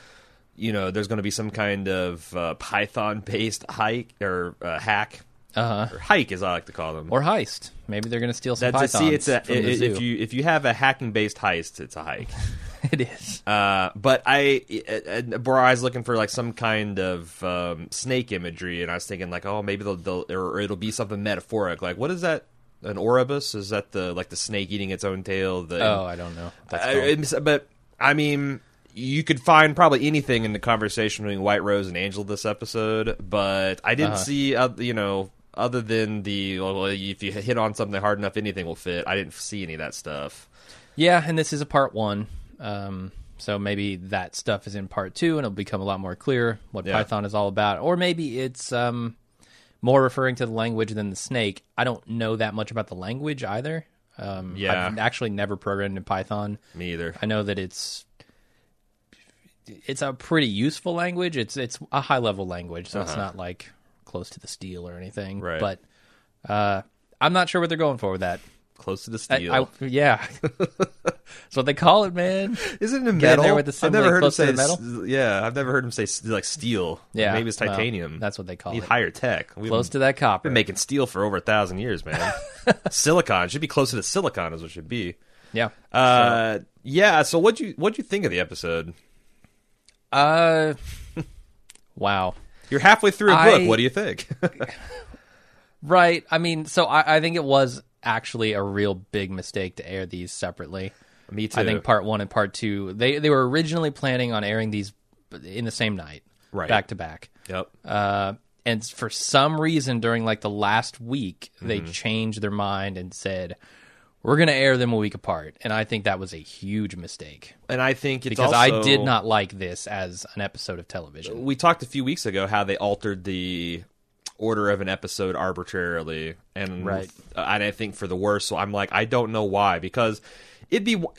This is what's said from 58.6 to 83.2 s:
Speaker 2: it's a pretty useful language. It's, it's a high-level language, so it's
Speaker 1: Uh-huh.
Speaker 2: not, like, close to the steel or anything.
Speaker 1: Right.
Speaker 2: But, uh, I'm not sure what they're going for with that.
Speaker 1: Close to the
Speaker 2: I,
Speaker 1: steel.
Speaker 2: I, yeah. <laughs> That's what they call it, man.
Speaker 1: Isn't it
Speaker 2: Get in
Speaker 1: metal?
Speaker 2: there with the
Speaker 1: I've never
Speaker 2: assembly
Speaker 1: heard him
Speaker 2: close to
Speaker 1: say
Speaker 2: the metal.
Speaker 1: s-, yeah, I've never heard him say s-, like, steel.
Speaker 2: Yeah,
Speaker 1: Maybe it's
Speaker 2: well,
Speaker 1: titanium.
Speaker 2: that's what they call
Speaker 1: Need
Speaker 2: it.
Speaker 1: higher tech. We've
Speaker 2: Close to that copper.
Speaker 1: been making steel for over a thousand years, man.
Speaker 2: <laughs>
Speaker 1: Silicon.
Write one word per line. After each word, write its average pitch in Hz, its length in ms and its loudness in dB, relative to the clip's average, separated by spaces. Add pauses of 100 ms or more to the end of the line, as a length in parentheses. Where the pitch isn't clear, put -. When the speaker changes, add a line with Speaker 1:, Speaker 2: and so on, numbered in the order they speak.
Speaker 2:
it's 135 360 -8
a 135 120 -2
pretty 147 340 2
useful 131 460 -2
language. 175 440 -2
It's, 110 200 -4
it's 127 220 -6 (120)
a 135 100 0
high-level 113 460 0
language, 87 420 -10
so 101 120 -6
it's 85 100 -6
Speaker 1:
Uh-huh. 76 100 -4
Speaker 2:
not, 95 160 -8
like, 90 340 -12 (340)
close - 260 -10
to - 80 -18
the - 80 -20
steel 90 400 -12
or 87 100 -14
anything. 95 420 -10
Speaker 1:
Right. 87 200 -4
Speaker 2:
But, 98 200 -2 (680)
uh, 101 340 0 (400)
I'm 156 120 4
not 180 160 4
sure 180 120 0
what 170 80 0
they're 165 80 -2
going 147 200 2
for 101 140 -2
with 92 100 -4
that. 90 180 -2 (380)
Speaker 1:
Close - 280 -8
to 113 60 -12
the 113 180 -8
Speaker 2:
I, 135 80 2
Speaker 1:
steel. 131 320 0 (120)
Speaker 2:
I, 135 40 -6
yeah. 131 400 4 (160)
<laughs> - 160 -4
That's - 1000 -4
what 131 100 2
they 143 80 2
call 175 300 8
it, 185 100 -2
man. 190 440 -2 (240)
Speaker 1:
Isn't 254 220 0
it - 20 0
Speaker 2:
Get 233 80 4
in 180 60 4
Speaker 1:
metal? 151 260 8
Speaker 2:
there 147 100 8
with 143 120 4
the - 180 -2
Speaker 1:
I've 160 80 4
never 214 140 6
Speaker 2:
assembly - 20 10
Speaker 1:
heard 175 80 8
him - 40 8
Speaker 2:
close 143 140 6
to 151 100 6
Speaker 1:
say 139 60 4
Speaker 2:
the 127 60 4
metal. 120 460 2
Speaker 1:
s-, 101 60 -4
yeah, 113 360 4
I've 117 100 -2
never 135 160 0
heard 131 140 2
him 120 60 -6
say 117 120 -2
s-, - 220 -4
like, 107 180 0
steel. 98 560 -2 (140)
Speaker 2:
Yeah, 107 200 2
Speaker 1:
Maybe 113 140 0
it's 107 140 -4
Speaker 2:
well, 107 80 2
Speaker 1:
titanium. 98 500 -2
Speaker 2:
that's 104 180 -4
what 95 100 -10
they 90 100 -12
call 85 160 -8
Speaker 1:
Need 87 100 -4
Speaker 2:
it. 85 60 -12
Speaker 1:
higher 117 200 6
tech. - 460 -4
We've 110 140 -8
Speaker 2:
Close 110 200 2
to 139 100 -2
that 135 180 4
copper. 113 320 2
Speaker 1:
been 131 40 -2
making 104 220 2
steel 139 320 0
for 92 160 -2
over 101 140 0
a 85 40 -2
thousand 101 360 2
years, 104 260 -4
man. 80 300 -4 (280)
Speaker 2:
<laughs> - 300 2
Speaker 1:
Silicon. 120 560 2